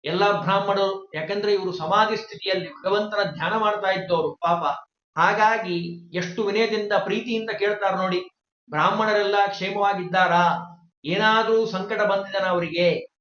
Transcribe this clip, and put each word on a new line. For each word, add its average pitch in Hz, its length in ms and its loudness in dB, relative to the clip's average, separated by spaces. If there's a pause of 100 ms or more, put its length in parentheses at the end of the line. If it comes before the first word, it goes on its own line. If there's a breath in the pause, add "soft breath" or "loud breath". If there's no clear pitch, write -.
ಎಲ್ಲ 190 380 0
ಬ್ರಾಹ್ಮಣರು, 196 720 0
ಯಾಕಂದ್ರೆ 202 380 0
ಇವರು 180 180 0
ಸಮಾಧಿ 208 460 0
ಸ್ಥಿತಿಯಲ್ಲಿ 185 520 -4
ಭಗವಂತನ 208 540 0
ಧ್ಯಾನ 175 340 -4
ಮಾಡ್ತಾ 208 320 0
ಇದ್ದವರು 165 460 0
ಪಾಪ, 170 280 0 (560)
ಹಾಗಾಗಿ 185 960 0
ಎಷ್ಟು 180 260 -4
ವಿನಯದಿಂದ 208 480 0 (120)
ಪ್ರೀತಿಯಿಂದ 226 460 -4
ಕೇಳ್ತಾರೆ 202 460 0
ನೋಡಿ, 180 340 -2 (400)
ಬ್ರಾಹ್ಮಣರೆಲ್ಲ 208 680 2 (120)
ಕ್ಷೇಮವಾಗಿದ್ದಾರಾ? 185 1300 0 (280)
ಏನಾದ್ರೂ 220 600 2
ಸಂಕಟ 208 360 -4
ಬಂದಿದನ 196 440 0
ಅವರಿಗೆ? 170 760 0